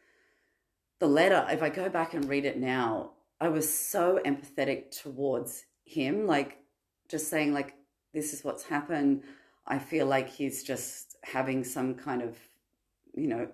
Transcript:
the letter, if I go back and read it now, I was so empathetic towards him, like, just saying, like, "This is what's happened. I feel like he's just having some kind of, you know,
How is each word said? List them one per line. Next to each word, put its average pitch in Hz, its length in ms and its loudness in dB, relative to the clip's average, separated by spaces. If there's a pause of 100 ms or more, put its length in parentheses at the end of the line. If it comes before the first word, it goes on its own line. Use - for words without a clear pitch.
(1000)
the 165 80 2
letter, 165 440 6
if 160 120 2
I 151 60 2
go 185 200 -2
back 165 260 -2
and 143 140 -2
read 143 160 0
it 139 140 -2
now, 127 540 0 (280)
I 165 80 2
was 156 240 0
so 180 520 2
empathetic 139 640 -2
towards 131 720 -4 (200)
him, 160 420 0
like, 143 320 0 (500)
just 156 200 -4
saying, 151 240 2
like, 139 220 -2 (380)
"This 151 200 -4
is - 120 -12
what's - 200 -4
happened. 143 580 2 (440)
I 135 120 -2
feel 139 280 0
like 135 220 2
he's - 360 -4
just - 580 -8
having 131 400 -2
some 131 320 -2
kind 127 280 -4
of, 117 140 -8 (800)
you 151 140 -2
know, 117 260 -2